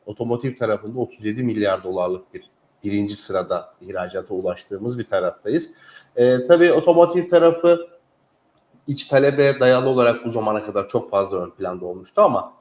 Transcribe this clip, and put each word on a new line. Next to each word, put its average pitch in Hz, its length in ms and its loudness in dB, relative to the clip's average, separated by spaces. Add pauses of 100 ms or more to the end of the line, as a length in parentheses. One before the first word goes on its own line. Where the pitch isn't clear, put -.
otomotiv 120 500 -6
tarafında 110 440 -4
otuz 113 240 -10
yedi 107 180 -4
milyar 104 420 -2
dolarlık 92 500 -6
bir - 160 -20 (340)
birinci 101 320 -4
sırada 92 640 -6
ihracata 92 540 -10
ulaştığımız 104 640 -8
bir 113 60 -8
taraftayız. 101 720 -4 (420)
E, 127 300 2
tabii 170 260 6
otomotiv 170 560 4
tarafı 170 600 4 (1000)
iç 143 180 -6
talebe 139 560 2
dayalı 127 280 4
olarak 120 360 2
bu 117 60 -6
zamana 107 340 -2
kadar 101 240 -4
çok 113 220 -6
fazla 98 340 -2
ön 87 60 -12
planda 90 360 -10
olmuştu 92 360 -2
ama 117 380 0